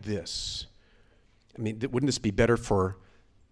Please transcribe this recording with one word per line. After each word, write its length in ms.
this? 640
I 40
mean, 160
th-, 120
wouldn't 180
this 100
be 120
better 260
for 420